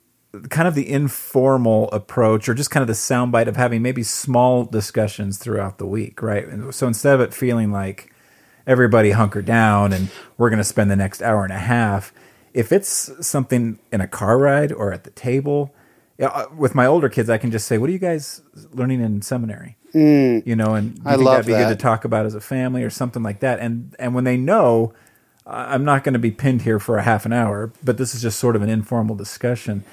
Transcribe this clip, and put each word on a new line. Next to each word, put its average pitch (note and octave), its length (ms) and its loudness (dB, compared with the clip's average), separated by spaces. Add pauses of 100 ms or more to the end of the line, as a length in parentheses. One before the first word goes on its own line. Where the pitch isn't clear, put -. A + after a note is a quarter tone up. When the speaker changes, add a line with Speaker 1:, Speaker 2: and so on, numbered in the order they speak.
(500)
Speaker 1:
kind E3 180 2
of E3+ 80 0
the C#3 140 -2
informal B2+ 1000 2
approach, A2 580 0
or A#2 60 0
just C#3 160 -4
kind D3 100 2
of A#2+ 60 0
the A2+ 60 -2
soundbite A#2+ 540 0
of G#2+ 100 -4
having A#2+ 260 0
maybe B2+ 200 -2
small B2 640 2
discussions G#2 720 -4
throughout G2+ 400 -6
the G2+ 80 -10
week, G#2 380 -6
right? G#2 240 -4
And A#2 260 -12
so C3 140 -4
instead C#3 280 2
of B2+ 60 4
it A2+ 120 0
feeling A#2 380 0
like G2 400 -6 (540)
everybody A#2 460 4
hunker G#2 320 0
down G#2 500 2
and F#2+ 160 -2 (280)
we're A#2 120 4
gonna G#2+ 140 0
spend G#2 260 0
the G2 60 2
next F#2+ 260 -2
hour G#2+ 220 0
and F#2+ 100 -6
a G2 60 -8
half, G#2+ 520 -2 (420)
if - 180 -2
it's - 400 0 (140)
something A#2+ 540 -2 (120)
in G#2+ 80 -2
a F#2 80 -2
car A2 300 2
ride C#3+ 340 2
or G2+ 220 -4
at F#2+ 120 -12
the - 40 -20
table, C#3 640 -2 (460)
yeah, C3+ 80 0
uh, - 180 -6 (100)
with D3 200 0
my B2+ 100 4
older D3 240 4
kids, A2+ 180 -2
I A2+ 120 0
can B2 100 -4
just A2 180 -4
say, A2 120 0
"What C3+ 100 0
are F#3 40 -2
you F#3+ 40 -4
guys E3+ 460 -6 (280)
learning B2+ 300 -2
in G#2+ 220 -2
seminary?" A#2 520 -8 (200)
Speaker 2:
Mm. C#3+ 500 4
Speaker 1:
You A#2 100 0
know, A2 200 2
and G#2+ 200 -2
"Do - 60 -18
you - 60 -10
Speaker 2:
I C#3+ 60 2
Speaker 1:
think C3+ 120 4
Speaker 2:
love C3 120 6
Speaker 1:
that'd A2+ 100 0
be A#2 60 2
good A2+ 160 4
Speaker 2:
that. G#2 100 -2
Speaker 1:
to - 20 -16
talk A2+ 240 0
about A2 220 0
as G#2+ 80 -8
a G#2 60 -12
family?" B2+ 420 -4
or A2 80 -4
something B2 320 -6
like G#2 160 -6
that. B2 200 0
And, A#2 380 -6
and B2 160 -4
when B2+ 100 0
they B2+ 140 2
know, B2+ 560 2 (540)
I, A#2+ 260 -8
I'm B2+ 100 0
not C#3 200 2
gonna C3 160 0
be A#2 100 0
pinned B2+ 320 0
here A2+ 160 2
for G#2+ 200 -2
a G2+ 40 0
half G#2+ 240 2
an A2+ 80 -2
hour, A2 400 -2 (100)
but B2 140 0
this B2+ 160 -4
is A#2 80 -10
just A2+ 180 -4
sort A#2+ 160 2
of G#2+ 60 0
an G#2 80 0
informal A2 460 -2
discussion. G#2 760 -6